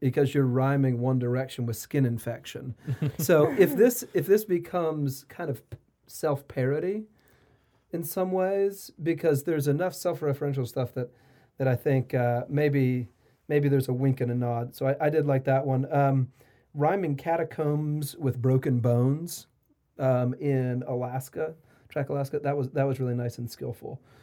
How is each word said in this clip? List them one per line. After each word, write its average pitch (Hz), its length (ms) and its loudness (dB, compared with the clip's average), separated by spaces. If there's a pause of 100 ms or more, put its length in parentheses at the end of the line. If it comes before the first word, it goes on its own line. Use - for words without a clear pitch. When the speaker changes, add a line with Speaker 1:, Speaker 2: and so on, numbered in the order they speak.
Speaker 1:
because 139 340 2
you're 139 140 4
rhyming 131 520 2
One 127 200 2
Direction 123 460 -2
with 117 100 -4
skin - 280 0
infection." 117 720 -6 (220)
Speaker 2:
<laughs> - 220 -4
Speaker 1:
So 156 380 4
if 165 200 6
this, 240 260 4 (120)
if 170 120 0
this 214 180 4
becomes 160 840 -2
kind 170 200 -10
of 131 140 -6 (640)
self-parody 156 800 -2 (880)
in 170 100 -4
some 185 300 -2
ways, 196 580 0 (120)
because 160 420 2
there's 151 240 0
enough 175 260 0
self-referential 143 720 -2
stuff 123 280 -4
that, 123 160 -6 (480)
that 135 100 2
I 123 80 4
think, 135 380 0
uh, 120 340 2
maybe, 135 600 2 (400)
maybe 147 200 2
there's 135 200 2
a 135 40 0
wink 131 280 0
and 123 100 0
a 120 40 0
nod. 120 400 -2
So 135 140 -4
I, 139 80 2 (100)
I 151 40 2
did 151 160 2
like 135 180 2
that 135 220 2
one. 135 260 0
Um, 139 400 2 (400)
rhyming 151 440 0
catacombs 151 1000 -2
with 127 240 -2
broken 131 400 2
bones, 127 680 0 (520)
um, 127 360 0
in 127 540 -2
Alaska, 131 640 -6 (340)
track 139 200 -4
Alaska. 143 320 -4
That 143 160 -2
was, 135 140 -2
that 139 140 0
was 135 140 0
really 123 160 -2
nice 120 240 -4
and 120 120 -6
skillful. - 500 -10 (220)